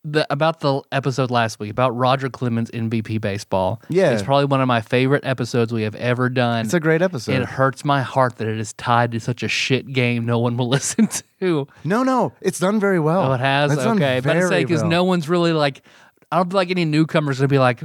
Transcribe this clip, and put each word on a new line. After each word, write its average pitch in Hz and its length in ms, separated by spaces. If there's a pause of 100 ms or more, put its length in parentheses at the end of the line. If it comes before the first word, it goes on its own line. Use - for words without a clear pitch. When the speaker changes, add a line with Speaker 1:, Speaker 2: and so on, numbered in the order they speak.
Speaker 1:
the, 151 300
about 156 280
the 139 200 (100)
episode 131 380
last 117 300
week, 104 120
about 123 200
Roger 127 380
Clemens 117 440
M 113 160
V 117 120
P 110 180
baseball. 101 720
Speaker 2:
Yeah. 165 220
Speaker 1:
It's 107 120
probably 139 220
one 139 160
of 127 60
my 117 140
favorite 131 440
episodes 120 460
we 110 120
have 107 120
ever 123 340
done. 120 360
Speaker 2:
It's 107 80
a 175 60
great 160 220
episode. 175 400
Speaker 1:
It 120 40
hurts 131 400
my 139 160
heart 123 360
that 110 100
it 110 120
is 107 140
tied 120 380
to 113 80
such - 240
a 107 40
shit - 460
game 120 320
no 117 140
one 120 180
will 127 120
<laughs> - 0
listen 139 380 (320)
to. 160 280 (160)
Speaker 2:
No, 214 200
no, 254 380
it's 190 180
done 208 200
very 190 200
well. 156 320
Speaker 1:
Oh, - 20
it 123 60
has? 139 340
Speaker 2:
It's 139 100
done 226 140
Speaker 1:
Okay. 131 240
But 160 160
I 180 40
say, 180 80
Speaker 2:
very 175 160
Speaker 1:
'cause 170 160
Speaker 2:
well. 110 80
Speaker 1:
no 175 140
one's 175 260
really, 170 240
like, 143 280 (500)
I 156 60
don't 180 120
feel 190 80
like 180 140
any 180 140
newcomer's 151 540
gonna 139 100
be 135 100
like 123 260